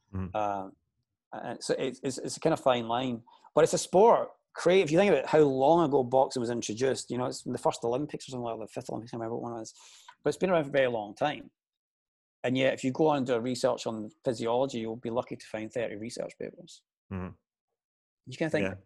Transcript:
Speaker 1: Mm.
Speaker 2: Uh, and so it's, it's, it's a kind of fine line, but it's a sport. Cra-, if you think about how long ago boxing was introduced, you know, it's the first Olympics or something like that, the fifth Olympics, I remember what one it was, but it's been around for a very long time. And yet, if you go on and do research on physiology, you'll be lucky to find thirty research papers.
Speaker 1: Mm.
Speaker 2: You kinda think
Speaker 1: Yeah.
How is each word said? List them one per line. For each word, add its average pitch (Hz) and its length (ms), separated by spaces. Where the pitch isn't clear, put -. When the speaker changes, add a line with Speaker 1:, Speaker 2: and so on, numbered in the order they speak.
Speaker 1:
Mm. 95 180
Speaker 2:
Uh, 101 360
and - 300
so - 140
it's, 131 260
it's, 131 140
it's - 200
a - 20
kind 160 140
of - 60
fine 120 280
line, 117 340
but 151 100
it's 165 100
a 175 40
sport. 185 520
Cra-, 175 260
if 151 100
you 160 60
think 202 140
about 135 160
how 156 140
long 147 440
ago 135 180
boxing 131 360
was 117 100
introduced, 120 640
you 123 80
know, 123 80
it's 135 160
the 123 160
first - 240
Olympics 139 440
or 135 40
something 123 140
like 113 120
that, 110 100
the - 60
fifth - 160
Olympics, 120 240
I 120 40
remember 113 180
what 120 80
one 120 100
it 117 60
was, 113 140
but 147 60
it's 143 80
been 185 120
around 165 140
for 139 60
a 143 40
very 135 140
long 107 260
time. - 380
And 127 120
yet, 131 160
if - 120
you 131 80
go 156 140
on 147 100
and 127 100
do 123 100
research 123 480
on 110 240
physiology, 120 560
you'll 113 160
be 120 140
lucky 117 260
to - 100
find 110 240
thirty 110 280
research - 420
papers. - 440
Speaker 1:
Mm. 92 220
Speaker 2:
You 127 100
kinda 160 120
think 123 160
Speaker 1:
Yeah. 95 100